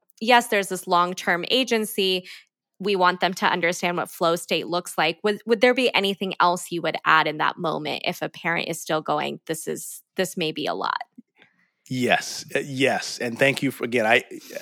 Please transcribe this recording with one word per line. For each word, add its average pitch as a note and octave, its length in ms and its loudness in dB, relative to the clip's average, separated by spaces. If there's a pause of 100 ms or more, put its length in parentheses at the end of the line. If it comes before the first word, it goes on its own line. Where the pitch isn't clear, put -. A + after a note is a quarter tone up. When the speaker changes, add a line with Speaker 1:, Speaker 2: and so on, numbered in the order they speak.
(220)
Speaker 1:
yes, A#3 280 6
there's G3 200 0
this F#3 160 -6
long-term F3+ 640 2
agency. G#3+ 800 0 (500)
We G3 180 0
want F3+ 260 4
them F3+ 120 2
to G3 140 0
understand F3 500 0
what D3+ 140 -4
flow E3+ 240 2
state F3 320 -4
looks F3 280 -4
like. E3 280 0
Would, G#3 240 0
would A3+ 120 2
there B3 140 6
be B3 220 2
anything G3 440 0
else F3 320 2
you E3+ 120 -4
would D#3+ 200 -2
add D#3 220 4
in D#3 140 -2
that D3+ 180 -2
moment D3+ 480 -4
if - 160 -4
a D#3 80 -4
parent E3 400 -4
is E3 100 -6
still D#3 220 -2
going, D3 460 -2
"This - 200 -6
is, - 360 -10 (140)
this - 200 -2
may D#3+ 140 -2
be D#3+ 160 -6
a E2+ 80 -4
lot"? - 260 -4 (880)
Speaker 2:
Yes. A#2+ 560 0 (100)
Uh, C#3 40 2
yes. C3 580 0
And A#2 220 -6
thank C3+ 240 4
you C3+ 80 2
for, - 140 -6
again, A#2 200 2
I, A#2+ 180 6 (380)